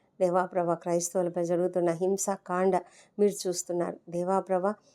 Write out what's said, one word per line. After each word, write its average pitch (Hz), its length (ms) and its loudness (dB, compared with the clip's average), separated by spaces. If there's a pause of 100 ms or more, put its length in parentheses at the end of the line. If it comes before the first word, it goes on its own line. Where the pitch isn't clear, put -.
(200)
దేవా 185 240 2
ప్రభా, 175 300 0
క్రైస్తవులపై 175 680 -2
జరుగుతున్న 175 460 2
హింసాకాండ 185 880 0 (380)
మీరు 202 300 2
చూస్తున్నారు. 175 480 -2 (120)
దేవా 175 320 0
ప్రభా, 190 340 0 (200)